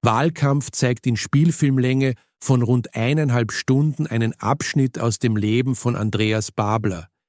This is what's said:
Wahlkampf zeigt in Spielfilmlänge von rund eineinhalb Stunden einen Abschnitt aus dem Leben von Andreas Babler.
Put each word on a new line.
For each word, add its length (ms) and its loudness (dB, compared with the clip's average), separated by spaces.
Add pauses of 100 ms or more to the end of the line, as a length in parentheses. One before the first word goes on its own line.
Wahlkampf 680 0
zeigt 360 -2
in 100 0
Spielfilmlänge 960 2 (260)
von 220 2
rund 320 0
eineinhalb 580 0
Stunden 540 0
einen 280 -2
Abschnitt 680 -2
aus 180 0
dem 180 0
Leben 380 0
von 220 -2
Andreas 560 -2
Babler. 560 -2 (200)